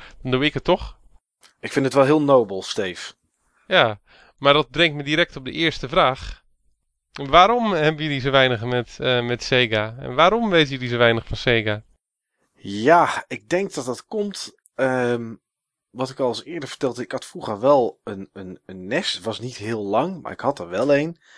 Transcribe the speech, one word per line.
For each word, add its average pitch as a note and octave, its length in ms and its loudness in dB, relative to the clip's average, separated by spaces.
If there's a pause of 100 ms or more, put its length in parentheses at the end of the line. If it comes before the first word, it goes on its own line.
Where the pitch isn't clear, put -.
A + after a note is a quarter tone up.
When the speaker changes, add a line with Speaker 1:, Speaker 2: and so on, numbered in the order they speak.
(220)
Speaker 1:
dan B2+ 100 -4
doe C3 140 2
ik D3+ 80 2
het C3 100 -6
toch." - 340 0 (600)
Speaker 2:
Ik - 120 -10
vind C3+ 140 0
het B2+ 80 -2
wel C#3 100 6
heel D3+ 180 4
nobel, A#2 420 4
Steve. - 500 -6 (540)
Speaker 1:
Ja, C3 320 2 (380)
maar C#3+ 160 4
dat D3 160 2
brengt D3 260 0
me D3 80 -8
direct D#3 320 0
op C3+ 100 -14
de - 60 -8
eerste D#3 380 -4
vraag. C#3 540 0 (680)
Waarom F#3+ 600 4
hebben D#3 320 0
jullie C#3+ 180 -2
zo C3+ 100 -2
weinig B2+ 320 4
met, B2 360 -4
eh, B2+ 260 0
met A#2+ 180 -4
Sega? A2+ 560 0
En C3 160 -10
waarom G#3 340 4
weten D#3 240 2
jullie B2 160 -6
zo A#2+ 80 -2
weinig A#2 300 4
van A2+ 100 -6
Sega? A2 460 0 (720)
Speaker 2:
Ja, A#2 720 2
ik A2 220 -12
denk F#3 240 -2
dat C3+ 120 -8
dat B2 200 -8
komt, G#3 500 -8 (200)
ehm, A#2+ 580 -2 (580)
wat B2+ 180 -6
ik C3 100 -14
al C3+ 80 0
eens A#2 160 -4
eerder D3+ 260 -12
vertelde, A#2+ 320 -6
ik A#2 100 -10
had C3 140 -8
vroeger A#2 340 -10
wel B2+ 440 2
een, G2 300 -12
een, F#2 320 -14
een F#2 220 -14
nes. D3 260 -4
Het - 100 -12
was A2 160 -6
niet A#2+ 180 -12
heel G#2+ 260 -8
lang, C3 380 -2
maar - 100 -12
ik - 80 -14
had - 200 -4
er E2+ 100 -12
wel C#3+ 260 2
een. D#3 240 -2 (180)